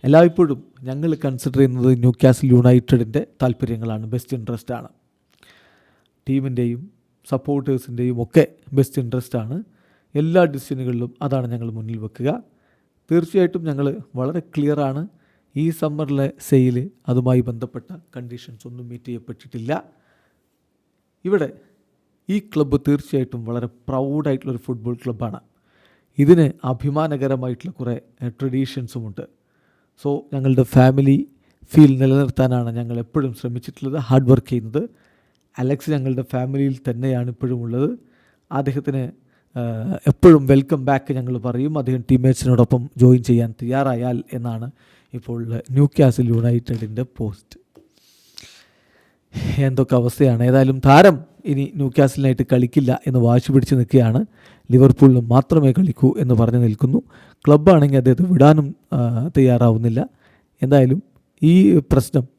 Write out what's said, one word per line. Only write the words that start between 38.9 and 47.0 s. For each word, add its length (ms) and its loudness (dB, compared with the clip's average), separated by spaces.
ആ, 40 -6
എപ്പോഴും 400 6
വെൽക്കം 380 2
ബാക്ക് 300 -2
ഞങ്ങൾ 240 -6
പറയും, 400 -6
അദ്ദേഹം 320 -4
ടീംമേറ്റ്സിനോടൊപ്പം 840 2
ജോയിൻ 260 6
ചെയ്യാൻ 400 0
തയ്യാറായാൽ 680 -4
എന്നാണ് 380 -10
ഇപ്പോൾ 560 -10
ന്യൂകാസിൽ 580 2
യുണൈറ്റഡിൻ്റെ 760 -2